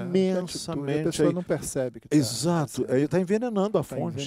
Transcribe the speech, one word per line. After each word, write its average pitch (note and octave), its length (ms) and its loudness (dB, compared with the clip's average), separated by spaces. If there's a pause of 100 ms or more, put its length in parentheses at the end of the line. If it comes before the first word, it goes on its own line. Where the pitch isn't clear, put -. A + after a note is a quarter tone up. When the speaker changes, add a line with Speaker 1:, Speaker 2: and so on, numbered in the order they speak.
Speaker 1:
imensamente. E3+ 960 0
Speaker 2:
A - 20 -2
pessoa D#3 260 2
Speaker 1:
Aí F3 60 0
Speaker 2:
não F3+ 80 -4
percebe B2+ 560 -4
que - 80 -20
tá C#3+ 80 2
Speaker 1:
Exato, C3+ 680 2
Speaker 2:
tá C3 80 0
Speaker 1:
aí C#3+ 140 4
tá E3+ 120 2
envenenando G#3 580 0
a D#3+ 40 4
Speaker 2:
tá - 20 -2
Speaker 1:
fonte, C#3 420 -6